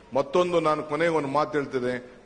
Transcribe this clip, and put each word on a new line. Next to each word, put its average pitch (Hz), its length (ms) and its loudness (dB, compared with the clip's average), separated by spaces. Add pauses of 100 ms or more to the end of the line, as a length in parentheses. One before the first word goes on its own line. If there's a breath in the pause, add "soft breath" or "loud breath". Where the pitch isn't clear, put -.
(140)
ಮತ್ತೊಂದು, 170 460 2
ನಾನು 151 240 2
ಕೊನೆಗೆ 165 280 0
ಒಂದು 147 160 0
ಮಾತು 147 240 0
ಹೇಳ್ತಿದ್ದೆ, 127 760 -4